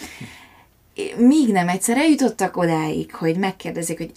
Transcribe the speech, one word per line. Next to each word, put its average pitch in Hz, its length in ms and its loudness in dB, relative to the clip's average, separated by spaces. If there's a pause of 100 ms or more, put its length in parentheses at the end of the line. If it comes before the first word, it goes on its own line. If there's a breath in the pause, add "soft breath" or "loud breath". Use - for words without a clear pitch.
(1160 loud breath)
Míg 254 340 6
nem 180 160 2
egyszer 196 300 0
eljutottak 262 600 0
odáig, 160 580 -2
hogy 165 220 0
megkérdezik, 170 600 -6
hogy 165 200 -10